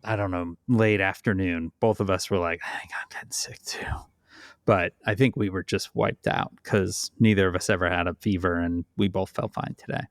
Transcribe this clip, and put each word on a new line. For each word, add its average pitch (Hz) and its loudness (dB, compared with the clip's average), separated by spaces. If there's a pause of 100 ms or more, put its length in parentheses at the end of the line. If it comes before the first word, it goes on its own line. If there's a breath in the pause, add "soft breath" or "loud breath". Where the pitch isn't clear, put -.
I 110 -2
don't 101 0
know, 87 -4 (140)
late 110 4
afternoon, 92 0
both 110 4
of 98 0
us 92 0
were 98 2
like, 85 -2
I - -8
think - -14
I'm - -10
getting - -14
sick - -8
too. - -8 (760 loud breath)
But 92 2 (100)
I 107 0
think 117 2
we 107 0
were 92 -4
just - -4
wiped 107 0
out - -2 (120)
cause - 0
neither 104 6
of 90 0
us - -4
ever 90 2
had 87 0
a 85 -4
fever 90 0
and 87 -2 (120)
we 101 2
both 95 -2
felt - -6
fine - -6
today. - -8